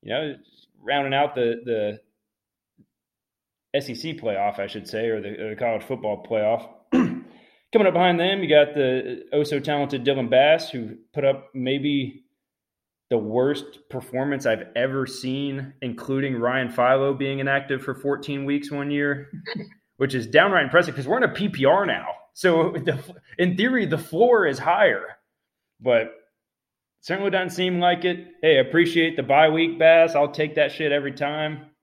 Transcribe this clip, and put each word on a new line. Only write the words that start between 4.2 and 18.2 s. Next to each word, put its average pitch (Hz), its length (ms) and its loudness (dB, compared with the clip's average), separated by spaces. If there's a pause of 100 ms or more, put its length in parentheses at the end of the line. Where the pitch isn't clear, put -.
I 98 80 -6
should 101 200 -12
say, 113 200 -6
or 110 120 -2
the, 101 100 -10 (100)
or 107 100 -8
the 107 60 -10
college 117 260 -4
football 107 420 -6
playoff. 110 440 -2 (120)
<clears throat> - 120 -10
Coming - 960 0
up 170 60 0
behind 175 260 4
them, 190 240 0
you 151 40 -4
got 147 260 6
the 127 580 -2
oh-so-talented 143 720 -2
Dylan 135 260 0
Bass, 147 400 6
who 110 260 -10 (160)
put 143 120 -4
up 135 280 0
maybe 135 680 -2 (920)
the 120 80 2
worst 127 600 -2 (100)
performance 135 560 -4
I've 113 280 -2
ever 135 320 -2
seen, 135 760 -8
including 135 540 -4
Ryan 123 340 -2
Philo 131 420 2
being 135 260 -4
inactive 135 440 -4
for 131 120 -6
fourteen 139 520 -6